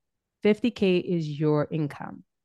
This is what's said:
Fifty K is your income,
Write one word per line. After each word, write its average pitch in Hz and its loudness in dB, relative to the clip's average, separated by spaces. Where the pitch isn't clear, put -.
Fifty 208 2
K 190 2
is 170 -2
your 151 2
income, - -6